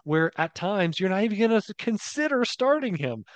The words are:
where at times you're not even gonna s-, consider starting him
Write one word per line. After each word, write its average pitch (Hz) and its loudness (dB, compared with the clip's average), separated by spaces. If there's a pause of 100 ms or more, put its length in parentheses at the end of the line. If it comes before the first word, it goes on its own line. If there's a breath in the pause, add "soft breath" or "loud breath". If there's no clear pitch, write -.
where 160 2
at 165 0
times 175 0
you're 185 0
not 196 2
even 208 -2
gonna 226 4
s-, 208 -2
consider 247 0
starting 269 0
him 123 -4 (140)